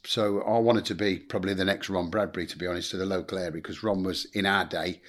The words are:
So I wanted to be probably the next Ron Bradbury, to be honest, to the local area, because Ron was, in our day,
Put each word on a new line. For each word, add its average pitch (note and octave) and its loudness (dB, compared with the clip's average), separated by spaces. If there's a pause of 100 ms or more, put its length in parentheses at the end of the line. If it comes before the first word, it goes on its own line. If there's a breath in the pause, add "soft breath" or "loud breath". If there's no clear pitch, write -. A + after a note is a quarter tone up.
So G2+ 0
I A2 2
wanted A2+ 4
to G2+ -2
be F#2 2
probably G2 -2
the F#2 0
next G2 2
Ron F2 0
Bradbury, F#2 0
to - -12
be F2+ -4
honest, F2+ -4
to G2 -6
the F#2 -2
local F#2+ -2
area, E2+ -4
because D#2+ -8
Ron G2 2
was, F#2 -2
in G2 0
our G2 4
day, E2+ -4